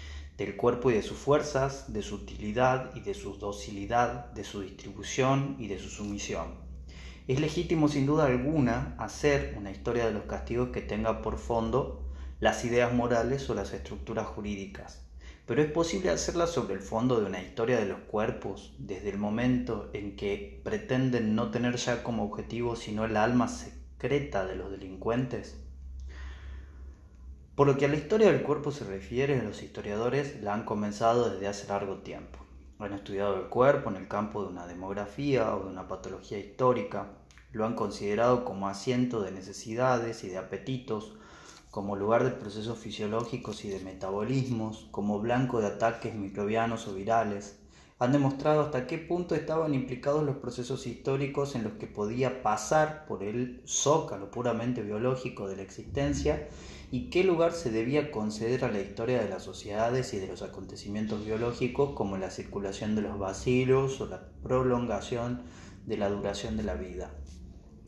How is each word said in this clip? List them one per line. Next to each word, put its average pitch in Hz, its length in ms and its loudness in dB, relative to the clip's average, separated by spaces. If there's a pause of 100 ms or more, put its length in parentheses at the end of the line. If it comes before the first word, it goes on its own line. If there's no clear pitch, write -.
(380)
del 98 160 -4
cuerpo 123 380 4
y - 20 4
de 101 80 4
sus - 160 -6
fuerzas, 135 760 2
de 107 100 -4
su 104 140 -6
utilidad 127 800 0
y 117 60 -10
de 101 140 -6
su 98 220 -8
docilidad, 104 960 0
de 104 120 -8
su - 160 -8
distribución 127 1000 0
y 117 80 -6
de 95 140 -4
su 71 80 -10
sumisión. 92 760 -6 (640)
Es 131 120 2
legítimo, 160 460 4
sin 143 180 4
duda 147 220 6
alguna, 127 720 2
hacer 139 580 2
una 101 140 -6
historia 117 360 0
de 110 60 2
los 101 120 -4
castigos 120 460 0
que 107 100 -2
tenga 110 420 0
por 107 160 -2
fondo 117 680 0 (360)
las 107 240 4
ideas 120 280 4
morales 120 560 2
o 120 60 0
las 98 180 -2
estructuras 104 540 -6
jurídicas, 101 800 -8 (400)
pero 123 160 4
es 151 80 4
posible 175 400 2
hacerla - 380 2
sobre 104 260 0
el 98 60 -4
fondo 117 400 4
de 101 60 2
una 92 140 -4
historia 113 380 2
de 104 80 2
los 90 140 -4
cuerpos, 110 760 -4
desde 98 340 -6
el 98 80 -4
momento 110 760 0
en 101 240 -8
que - 480 -4
pretenden 117 720 2
no 117 160 2
tener 123 240 2
ya 120 260 0
como 113 220 -2
objetivo 110 500 -4
sino 110 300 -2
el 110 120 0
alma 117 300 6
secreta - 1000 -2
de 92 120 -4
los 95 160 -6
delincuentes. 101 920 -2 (1900)
Por 139 140 8
lo 135 80 6
que 143 80 4
a 139 40 4
la 151 80 4
historia 214 360 6
del 135 100 4
cuerpo 147 300 0
se 120 120 -8
refiere, 120 600 0
los 104 180 -6
historiadores 113 800 -2
la 101 120 0
han 113 100 -2
comenzado 113 640 4
desde 95 160 -4
hace 101 220 -4
largo 98 300 -2
tiempo. - 420 -12 (380)
Han 101 160 -6
estudiado 98 420 -2
el 95 120 -4
cuerpo 131 420 6
en 101 60 -4
el - 120 -10
campo 104 340 -2
de 92 60 -4
una 87 180 -10
demografía 101 880 0
o 98 80 -2
de 95 80 -6
una 92 160 -10
patología 95 520 -8
histórica, 104 720 2 (400)
lo 110 120 2
han 113 120 0
considerado 110 680 4
como 98 220 -4
asiento 123 540 0
de 92 100 -2
necesidades 113 920 0
y 98 40 -8
de 90 100 -6
apetitos, 107 720 -6 (580)
como 101 240 -4
lugar 110 300 4
de 127 80 2
procesos 107 460 -6
fisiológicos 110 880 -4
y 107 40 -6
de 95 120 -4
metabolismos, 110 1080 -2
como 104 300 0
blanco 120 400 2
de 104 80 2
ataques 113 460 0
microbianos 107 760 0
o 98 60 -6
virales. 104 640 0 (400)
Han 123 100 4
demostrado 143 520 6
hasta 127 260 0
qué 165 100 -2
punto 175 380 0
estaban 156 380 0
implicados 139 500 2
los 139 140 0
procesos 123 480 -4
históricos 139 680 0
en 117 80 -2
los 107 120 -4
que - 120 -10
podía 120 560 0
pasar 151 640 2
por 98 160 -4
el 120 420 -4
zócalo 110 680 2
puramente 120 500 0
biológico 107 640 -2
de 95 100 -4
la 98 60 -8
existencia 143 880 0 (440)
y 123 160 -2
qué 185 160 4
lugar 170 300 6
se - 160 -2
debía 131 400 2
conceder 113 560 0
a 113 40 2
la 104 80 0
historia 117 440 0
de 98 80 0
las 92 120 -6
sociedades 113 680 0
y 107 60 -2
de 95 80 -4
los 90 160 -8
acontecimientos 104 800 -4
biológicos, 120 720 2
como 98 240 0
la 92 120 -4
circulación 98 640 -4
de 107 60 2
los 104 180 -2
bacilos 127 840 4
o 101 40 -2
la 92 220 -10 (140)
prolongación 123 960 2 (460)
de 107 100 -2
la 101 140 2
duración 104 480 -2
de 104 60 -2
la 92 100 -2
vida. 90 360 -8 (760)